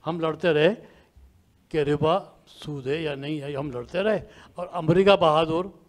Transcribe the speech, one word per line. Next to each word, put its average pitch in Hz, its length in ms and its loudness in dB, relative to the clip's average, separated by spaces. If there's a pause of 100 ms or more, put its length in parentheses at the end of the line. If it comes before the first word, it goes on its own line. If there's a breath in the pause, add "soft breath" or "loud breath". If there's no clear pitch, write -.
हम 165 160 -4
लड़ते 160 320 0
रहे 151 160 4 (1000 soft breath)
कि 156 140 -2
रिबा 147 300 2 (340)
सूद 143 400 -12
है 160 140 -4
या 151 140 -4
नहीं 147 240 -8
है, 143 140 -10
हम 139 160 -6
लड़ते 165 320 -6
रहे। 208 180 0 (380 loud breath)
और 175 160 -10
अमेरिका 180 440 4
बहादुर 165 540 2 (160)